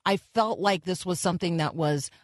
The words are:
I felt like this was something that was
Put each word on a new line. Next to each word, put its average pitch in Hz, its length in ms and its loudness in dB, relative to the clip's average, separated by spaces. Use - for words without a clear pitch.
I 196 120 2
felt - 420 0
like 190 240 2
this 180 220 -4
was 180 140 -2
something 170 380 0
that 151 180 -2
was 151 340 0